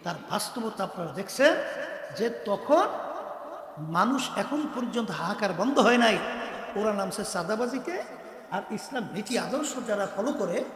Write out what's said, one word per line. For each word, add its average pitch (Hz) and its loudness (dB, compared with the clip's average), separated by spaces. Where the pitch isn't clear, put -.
তার 170 -4
বাস্তবতা 214 -2
আপনারা 170 -4
দেখছেন 247 4
যে 226 2
তখন 247 4
মানুষ 180 2
এখন 294 0
পর্যন্ত 233 -2
হাহাকার 180 0
বন্ধ 226 2
হয় 233 10
নাই। 226 6
ওরা 208 2
নামছে 196 -2
চাঁদাবাজিতে, 240 -2
আর 196 0
ইসলাম 220 -4
নীতি 208 -2
আদর্শ 208 -2
যারা 202 0
ফলো 233 0
করে 196 0